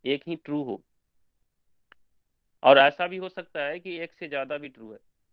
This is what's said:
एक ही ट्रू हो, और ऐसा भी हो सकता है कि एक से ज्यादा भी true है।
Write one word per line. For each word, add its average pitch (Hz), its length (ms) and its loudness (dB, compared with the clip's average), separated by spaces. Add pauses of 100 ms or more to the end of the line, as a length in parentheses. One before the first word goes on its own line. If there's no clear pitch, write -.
एक 135 220 -2
ही 170 80 -6
ट्रू 147 280 -6
हो, 117 180 -8 (1800)
और 135 140 10
ऐसा 147 300 4
भी 180 100 -10
हो 185 120 -10
सकता 170 320 -10
है 151 180 -6
कि 175 180 -12
एक 165 160 -10
से 170 140 -14
ज्यादा 139 300 -6
भी 147 120 -14
true 113 220 -20
है। - 80 -18 (340)